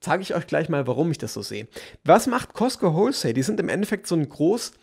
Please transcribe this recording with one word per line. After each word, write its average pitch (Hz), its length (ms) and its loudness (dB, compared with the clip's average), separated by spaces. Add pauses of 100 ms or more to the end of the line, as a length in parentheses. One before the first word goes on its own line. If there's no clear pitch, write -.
Zeige 180 220 -2
ich - 120 -6
euch 170 120 -4
gleich 156 220 -2
mal, 143 180 -2
warum 151 240 0
ich 147 80 -4
das - 140 -10
so - 100 -10
sehe. 107 260 -10 (360)
Was 226 220 6
macht 247 260 -4
Costco 220 400 0
Wholesale? 170 420 0
Die 131 80 2
sind 202 180 -2
im 170 80 4
Endeffekt 196 380 -2
so 175 100 0
ein 147 120 0
Groß-, 196 440 0 (100)